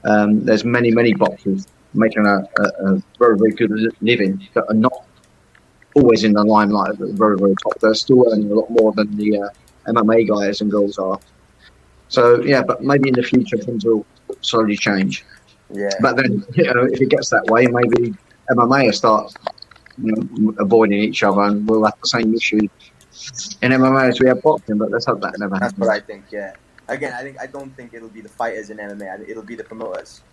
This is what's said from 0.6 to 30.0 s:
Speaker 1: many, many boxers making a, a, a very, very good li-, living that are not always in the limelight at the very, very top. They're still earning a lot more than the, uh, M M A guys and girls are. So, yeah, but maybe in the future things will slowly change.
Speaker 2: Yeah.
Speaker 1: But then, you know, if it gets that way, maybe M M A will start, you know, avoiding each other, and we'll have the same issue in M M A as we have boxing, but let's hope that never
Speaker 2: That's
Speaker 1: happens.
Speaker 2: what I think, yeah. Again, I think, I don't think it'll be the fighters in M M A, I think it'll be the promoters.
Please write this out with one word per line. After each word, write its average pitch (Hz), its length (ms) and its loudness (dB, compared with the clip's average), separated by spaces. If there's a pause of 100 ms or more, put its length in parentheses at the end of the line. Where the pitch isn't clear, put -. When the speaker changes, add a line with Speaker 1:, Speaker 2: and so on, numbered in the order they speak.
Speaker 1:
many, 120 260 2
many 117 240 4
boxers 98 520 -4 (280)
making 107 320 0
a, 98 200 0 (120)
a, 104 40 0
a 95 400 -2 (160)
very, 117 200 4
very 110 140 2
good 110 180 -2
li-, 110 180 -2 (140)
living 101 500 0
that 110 160 0
are 110 60 -2
not 110 320 0 (880)
always 117 300 4
in 107 80 2
the 104 120 2
limelight 104 460 2
at - 80 -6
the 95 140 -8
very, 104 260 2
very 98 240 2
top. - 180 -6
They're 110 140 2
still 123 360 4
earning 107 200 -2
a 104 40 -2
lot 110 160 0
more 110 220 2
than 104 240 -4
the, 104 260 -2
uh, 101 60 -8 (400)
M 117 100 0
M 110 120 2
A 113 140 4
guys 101 360 -2
and 104 100 -2
girls 101 280 -2
are. 95 200 -4 (920)
So, 120 340 4
yeah, 127 200 2
but - 200 -4
maybe 135 260 2
in 123 60 2
the 123 80 0
future 120 340 0
things 107 280 -6
will 113 220 0 (340)
slowly 107 360 0
change. 98 480 -2 (480)
Speaker 2:
Yeah. 101 180 -6 (100)
Speaker 1:
But 117 160 2
then, 101 280 -2 (100)
you 147 180 2
know, 123 120 2
if - 160 -2
it 131 80 2
gets - 220 0
that 113 160 0
way, 120 200 4
maybe 120 480 0 (360)
M 120 100 2
M 120 120 4
A 135 120 2
will 110 80 2
start, 110 400 0 (680)
you 110 160 -4
know, 107 440 -2
avoiding 104 400 4
each 107 240 -2
other, 101 200 2
and 104 260 0
we'll 110 160 2
have 104 160 0
the - 80 -6
same 113 260 0
issue 107 340 0 (960)
in 123 100 0
M 131 120 2
M 131 120 2
A 135 80 2
as 123 160 0
we 131 80 4
have 127 140 0
boxing, 110 360 0
but 107 120 -4
let's 117 160 -4
hope 107 160 -2
that 95 160 -8
never 101 140 -6
Speaker 2:
That's 104 200 -4
Speaker 1:
happens. 98 80 -12
Speaker 2:
what 113 100 0
I 104 100 -2
think, 101 300 -20
yeah. 101 240 -12 (340)
Again, 135 260 -8
I 123 80 -12
think, 139 180 -16
I 131 60 -14
don't 135 300 -16
think 123 180 -20
it'll 113 140 -18
be 107 120 -20
the 104 80 -20
fighters 110 420 -8
in 107 80 -16
M 104 120 -12
M 101 120 -14
A, 95 100 -12
I 95 40 -14
think 104 120 -18
it'll 110 140 -14
be 113 120 -16
the 110 100 -14
promoters. 110 560 -14 (120)